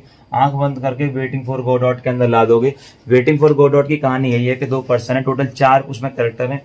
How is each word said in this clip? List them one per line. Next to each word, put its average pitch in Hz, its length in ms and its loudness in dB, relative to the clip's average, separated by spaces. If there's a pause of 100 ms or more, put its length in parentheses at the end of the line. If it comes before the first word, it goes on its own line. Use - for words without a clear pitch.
(320)
आंख 139 220 2
बंद 139 260 -4
करके 135 280 -4
Waiting 131 380 -6
for 131 160 -6
Godot 123 400 0
के 131 80 -4
अंदर 123 180 0
ला 117 160 4
दोगे। 117 280 2 (340)
Waiting 127 320 4
for 151 160 4
Godot 143 340 4
की 151 80 0
कहानी 131 360 -2
यही 120 140 0
है 127 100 0
कि 131 100 -6
दो 131 160 -4
person 123 340 -2
है, 131 60 -2
total 135 260 -2
चार 135 340 2
उसमें 131 300 -10
character 123 380 -4
हैं, 139 140 -8